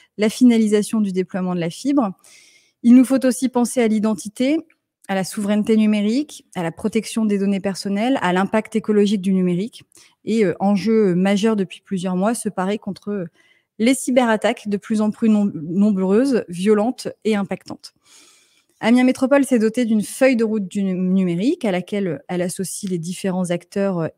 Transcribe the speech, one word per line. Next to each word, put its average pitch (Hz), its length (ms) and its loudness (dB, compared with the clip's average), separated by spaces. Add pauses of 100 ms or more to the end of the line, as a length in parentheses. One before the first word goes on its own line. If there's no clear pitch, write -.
(200)
la 214 100 2
finalisation 220 720 2
du 202 100 0
déploiement 180 440 -4
de 180 40 -4
la 165 120 -4
fibre. 262 420 -2 (720)
Il 240 120 8
nous 262 80 8
faut 262 220 0
aussi 254 240 0
penser 247 320 0
à 226 60 2
l'identité, 220 720 -2 (500)
à 196 60 -2
la 190 80 -2
souveraineté 208 520 0
numérique, 214 720 0 (100)
à 185 80 -4
la 165 80 -4
protection 220 540 -4
des 202 140 0
données 196 200 -2
personnelles, 190 600 -4
à 180 100 0
l'impact 196 440 -2
écologique 208 460 2
du 190 120 0
numérique. 185 500 -2 (400)
Et, 220 220 0
euh, 170 140 0
enjeu 202 560 2
majeur 202 400 2
depuis 196 260 -4
plusieurs 185 340 -6
mois, 202 200 0
se - 120 -8
parer 190 300 -4
contre, - 340 -10
euh, 196 140 -6 (540)
les 233 140 4
cyberattaques 233 720 0
de 202 100 -2
plus 214 240 -2
en 214 100 0
plus 220 180 0
nom-, 208 240 2
nombreuses, 196 960 0
violentes 208 600 0 (160)
et 220 100 2
impactantes. - 580 -8 (840)
Amiens 247 260 4
Métropole 262 380 2
s'est 254 160 2
dotée 220 260 0
d'une 214 180 0
feuille 262 320 2
de 226 80 0
route 214 240 -2
du 202 160 -4
nu-, 190 100 -2
numérique 185 680 0
à 220 80 0
laquelle 185 560 -4
elle 180 140 -4
associe 185 500 -6
les 180 80 -4
différents 180 500 -6
acteurs, 180 500 -4
euh, 160 80 -2 (100)